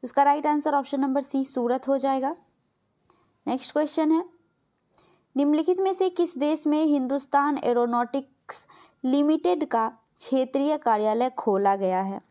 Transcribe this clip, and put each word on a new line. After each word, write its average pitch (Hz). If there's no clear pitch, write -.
इसका 262
राइट 285
आंसर 302
ऑप्शन 277
नंबर 277
सी 269
सूरत 254
हो 269
जाएगा। 269
नेक्स्ट 254
क्वेश्चन 302
है, 339
निम्नलिखित 302
में 381
से 370
किस 349
देश 302
में 302
हिंदुस्तान 277
एरोनॉटिक्स 240
लिमिटेड 302
का 226
क्षेत्रीय 269
कार्यालय 220
खोला 196
गया 185
है? 196